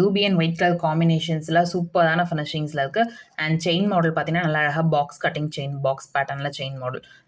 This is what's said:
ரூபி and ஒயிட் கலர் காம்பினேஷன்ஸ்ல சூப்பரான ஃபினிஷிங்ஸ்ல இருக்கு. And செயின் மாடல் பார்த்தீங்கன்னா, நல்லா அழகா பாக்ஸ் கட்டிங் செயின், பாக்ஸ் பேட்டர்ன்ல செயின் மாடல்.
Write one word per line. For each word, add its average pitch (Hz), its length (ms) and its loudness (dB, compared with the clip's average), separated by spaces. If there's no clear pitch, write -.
ரூபி 202 240 2
and 190 140 4
ஒயிட் 165 180 0
கலர் 175 240 2
காம்பினேஷன்ஸ்ல 160 880 2
சூப்பரான 170 480 2
ஃபினிஷிங்ஸ்ல 151 540 -4
இருக்கு. 208 180 -2
And 160 100 2
செயின் 185 260 2
மாடல் 165 220 2
பார்த்தீங்கன்னா, 165 320 0
நல்லா 156 180 2
அழகா 151 200 0
பாக்ஸ் 143 320 -2
கட்டிங் 151 320 -4
செயின், 139 180 -6
பாக்ஸ் 135 260 -4
பேட்டர்ன்ல 139 360 -4
செயின் 135 240 -10
மாடல். 127 200 -8